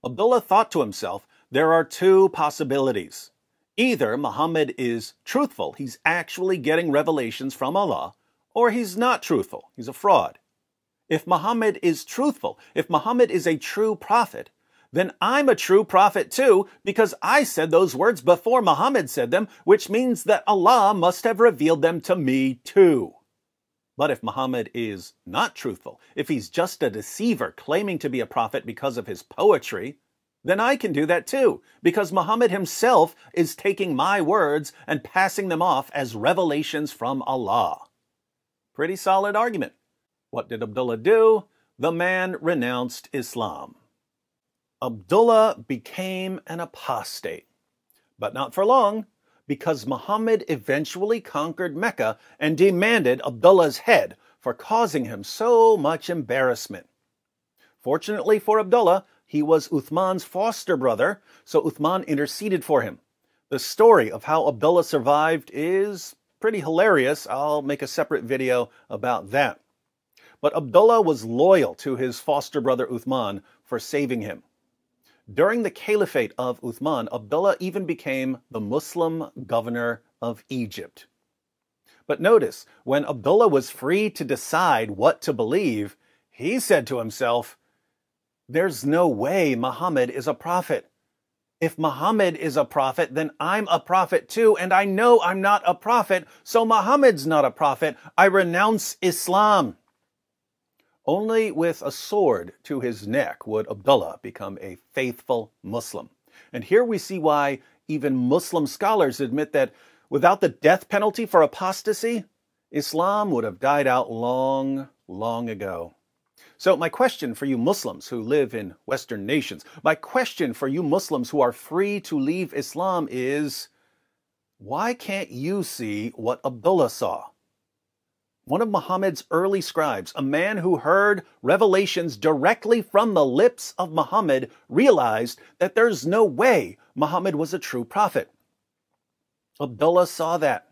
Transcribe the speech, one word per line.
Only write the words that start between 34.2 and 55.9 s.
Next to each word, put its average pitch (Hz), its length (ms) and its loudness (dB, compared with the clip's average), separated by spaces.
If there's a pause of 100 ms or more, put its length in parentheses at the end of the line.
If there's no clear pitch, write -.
words 156 500 0 (140)
and 151 180 -6
passing 190 460 -2
them 160 100 -2
off 147 320 0
as 123 240 -6
revelations 151 800 -2
from 131 300 -4
Allah. 110 640 -2 (840)
Pretty 170 240 -4
solid 196 400 0
argument. 214 380 -4 (560)
What 120 180 -8
did 113 140 -10
Abdullah 117 340 -4
do? 220 480 4 (340)
The 165 140 -2
man 185 480 -2
renounced 123 720 -4
Islam. 110 600 -8 (1080)
Abdullah 208 880 2
became 185 800 -8
an 165 120 -12
apostate, - 880 -10 (680)
but 104 140 -6
not 127 220 -8
for 190 100 0
long, 220 400 2 (420)
because 139 380 -4
Muhammad 208 600 -2
eventually 160 760 -4
conquered 156 560 -6
Mecca 156 400 -4 (220)
and 151 180 -2
demanded 180 720 2
Abdullah's 156 520 6
head - 380 2 (220)
for 120 160 -6
causing 175 520 -2
him 107 180 -12
so 226 520 4
much 156 320 -2